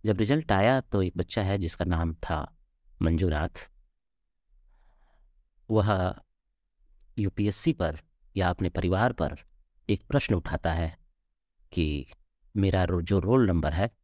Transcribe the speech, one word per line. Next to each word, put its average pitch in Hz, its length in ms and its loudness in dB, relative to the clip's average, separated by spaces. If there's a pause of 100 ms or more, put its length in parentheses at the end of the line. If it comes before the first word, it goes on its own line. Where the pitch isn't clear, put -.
जब 107 100 2
रिजल्ट 120 360 0
आया, 113 280 4
तो 98 220 -2
एक 92 140 -2
बच्चा - 260 -4
है, 98 160 0
जिसका 87 260 -4
नाम 82 300 -2
था - 420 -6 (460)
मंजूनाथ। 82 680 -2 (2000)
वह 101 500 2 (1000)
यूपीएससी 104 540 0
पर 78 280 -4 (360)
या 92 140 2
अपने 90 180 -2
परिवार 92 440 0
पर - 240 -4 (520)
एक - 180 -2
प्रश्न 135 280 0
उठाता - 380 -2
है 82 260 -4 (760)
कि 76 340 -2 (500)
मेरा 95 280 2
रो-, 87 180 0
जो 98 160 2
रोल 110 300 4
नंबर 78 240 2
है 98 180 -2 (140)